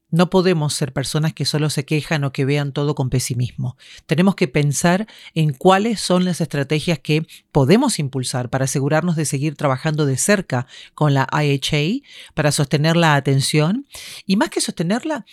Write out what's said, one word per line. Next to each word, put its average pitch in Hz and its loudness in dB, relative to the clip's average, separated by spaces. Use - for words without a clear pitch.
No 170 2
podemos 170 2
ser 135 -4
personas 151 -2
que 143 -4
solo 151 0
se 143 -4
quejan 151 -2
o 135 -2
que 139 -2
vean 143 -2
todo 147 -2
con 135 -2
pesimismo. 127 -4
Tenemos 175 2
que 170 0
pensar 165 0
en 156 2
cuáles 190 2
son 180 2
las 180 -2
estrategias 156 -2
que 156 -2
podemos 190 4
impulsar 131 -4
para 131 -2
asegurarnos 151 0
de 156 0
seguir 147 -2
trabajando 151 -2
de 135 0
cerca 151 0
con 151 2
la 135 2
I 147 0
H 147 -2
A, 175 -4
para 147 0
sostener 156 2
la 160 4
atención 151 0
y, 190 0
más 302 2
que - -4
sostenerla, 240 -4